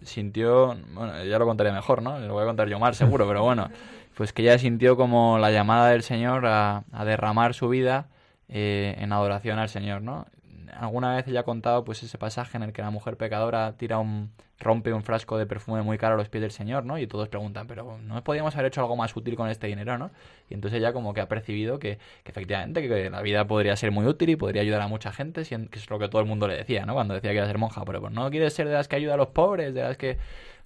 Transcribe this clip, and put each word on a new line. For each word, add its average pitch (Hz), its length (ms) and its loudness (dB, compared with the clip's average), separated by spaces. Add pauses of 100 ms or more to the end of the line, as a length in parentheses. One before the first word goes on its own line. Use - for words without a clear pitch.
sintió, 117 720 2 (180)
bueno, 92 300 -8
ya 107 160 2
lo 117 60 6
contaré 104 260 2
mejor, 117 300 2
¿no? 135 180 -6
Lo 104 140 -6
voy 104 100 0
a - 20 2
contar 107 220 0
yo 101 100 -2
mal, 120 160 4
seguro, 113 320 4
pero 101 160 2
bueno, 117 260 2 (480)
pues 107 160 -4
que 113 100 -2
ella 120 160 10
sintió 123 380 6
como 120 440 6
la 107 100 6
llamada 110 380 6
del 117 160 6
Señor 123 420 0
a, 107 460 2
a 110 120 -6
derramar 110 480 2
su 120 160 -2
vida, 127 380 2 (420)
eh, 101 520 -2
en 101 120 -2
adoración 104 460 0
al 110 100 -2
Señor, 101 340 -6
¿no? 127 240 -10 (520)
Alguna 123 380 -2
vez 127 100 -2
ella 123 140 0
ha 120 40 -4
contado, 120 400 0
pues, 110 200 -8
ese - 140 -12
pasaje 120 380 -8
en 113 60 -4
el 107 100 -6
que 107 100 -8
la 104 80 -4
mujer 107 260 -6
pecadora 110 600 -2
tira 113 220 -2
un, 107 340 -4 (260)
rompe 113 340 2
un 107 120 -2
frasco 113 340 -2
de 107 80 0
perfume 107 360 -4
muy 107 160 -2
caro 110 160 2
a - 20 4
los 104 120 -2
pies 107 140 -4
del 107 80 -4
Señor, 117 340 -6
¿no? 147 140 -6
Y 123 80 -4
todos 107 220 -6
preguntan, 104 400 -8
"Pero 113 340 -14
¿no 113 220 -8
podíamos 151 300 -2
haber 135 120 0
hecho 135 140 -2
algo 120 160 0
más 113 200 -4
útil 117 200 -6
con 110 120 -2
este 110 200 -6
dinero, 104 300 -6
no?". 165 120 -10 (400)
Y 95 40 -10
entonces 104 260 -4
ella 117 120 2
como 113 220 -6
que 107 60 -2
ha - 80 -4
percibido 107 500 -4
que, 104 200 -6 (260)
que - 80 -16
efectivamente, 101 500 -6
que, 131 60 -4
que 98 220 0
la 95 120 -8
vida 104 240 0
podría 101 300 2
ser 107 160 0
muy 104 140 2
útil 160 240 2
y 156 60 4
podría 101 260 -2
ayudar 104 200 0
a 101 60 -4
mucha 107 240 -6
gente, 160 320 -10
si 131 100 -10
en-, 110 140 -8
que - 100 -16
es 107 100 -16
lo 107 120 -6
que 101 80 -2
todo 110 140 4
el 107 40 2
mundo 107 220 0
le 87 80 -2
decía, 101 300 -2
¿no? 117 80 -4
Cuando 107 200 -2
decía 104 160 -4
que 104 60 0
iba 101 80 2
a 104 40 0
ser 104 100 -2
monja, 110 260 -4
pero 98 160 -6
pues, 101 120 -10
"¿no 120 180 -4
quieres 151 220 0
ser 151 140 -2
de 147 80 0
las 143 140 0
que 143 80 -2
ayuda 147 180 0
a - 20 2
los 135 120 4
pobres, 165 460 2
de 127 80 -2
las 127 140 -4
que 131 220 -4 (480)